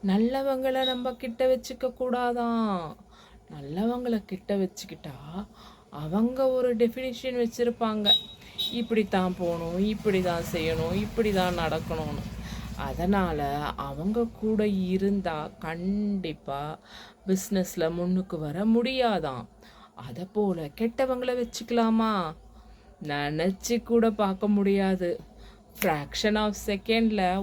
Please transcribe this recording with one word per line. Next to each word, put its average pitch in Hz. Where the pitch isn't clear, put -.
நல்லவங்களை 262
நம்ம 254
கிட்ட 254
வச்சுக்க 254
கூடாதான். 233
நல்லவங்களை 214
கிட்ட 196
வச்சுக்கிட்டா 165
அவங்க 226
ஒரு 247
டெஃபினிஷன் 247
வச்சிருப்பாங்க, 226
இப்படித்தான் 202
போகணும், 170
இப்படிதான் 190
செய்யணும், 165
இப்படிதான் 202
நடக்கணும்னு. 160
அதனால 151
அவங்க 151
கூட 220
இருந்தா 185
கண்டிப்பா 170
பிசினஸ்ல 185
முன்னுக்கு 180
வர 156
முடியாதாம். 220
அதை 139
போல 185
கெட்டவங்களை 247
வச்சுக்கலாமா? 226
நினைச்சு 156
கூட 226
பார்க்க 202
முடியாது. 196
fraction 196
of 208
செகண்ட்ல 208